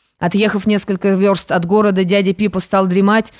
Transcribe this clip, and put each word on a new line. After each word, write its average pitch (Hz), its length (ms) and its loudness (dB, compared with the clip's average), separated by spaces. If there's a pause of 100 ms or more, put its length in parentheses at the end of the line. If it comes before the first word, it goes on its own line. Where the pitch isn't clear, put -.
(180)
Отъехав 196 480 0
несколько 202 440 0
верст 196 420 0
от 170 140 -2
города, 196 380 2
дядя 196 300 0
Пипа 196 260 -2
стал 190 280 0
дремать. 202 520 0